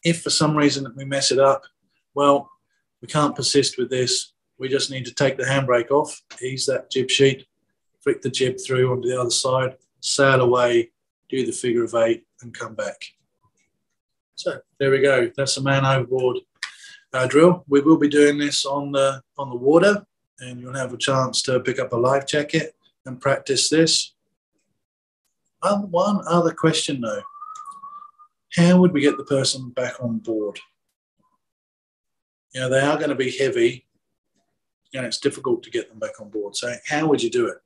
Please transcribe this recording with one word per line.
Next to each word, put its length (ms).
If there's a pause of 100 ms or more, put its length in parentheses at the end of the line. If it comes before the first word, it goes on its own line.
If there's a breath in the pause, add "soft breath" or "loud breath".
If 180
for 80
some 260
reason 400
we 100
mess 260
it 80
up, 240 (500)
well, 360 (520)
we 60
can't 280
persist 420
with 120
this. 440 (260)
We 100
just 220
need 140
to 80
take 220
the 80
handbrake 480
off, 300 (200)
ease 260
that 240
jib 180
sheet, 380 (540)
flick 200
the 80
jib 360
through 260
onto 180
the 100
other 120
side, 440 (240)
sail 420
away, 500 (360)
do 180
the 60
figure 320
of 120
eight, 300 (160)
and 120
come 220
back. 280 (1300)
So 240 (200)
there 120
we 80
go. 360
That's 200
the 60
man 240
overboard, 520 (760 loud breath)
uh, 140
drill. 400
We 140
will 160
be 100
doing 300
this 280
on 260
the, 300 (160)
on 120
the 60
water, 500 (340)
and 200
you'll 160
have 180
a 40
chance 460
to 160
pick 200
up 140
a 40
life 300
jacket 480 (300)
and 160
practice 480
this. 440 (1500)
Um, 280
one 360
other 260
question 460
though. 220 (1300)
How 220
would 140
we 100
get 160
the 60
person 460
back 340
on 160
board? 400 (1900)
You 80
know, 80
they 120
are 180
gonna 160
be 160
heavy, 560 (1080)
and 120
it's 140
difficult 440
to 80
get 180
them 100
back 200
on 100
board. 280
So 180 (100)
how 220
would 160
you 60
do 180
it? 180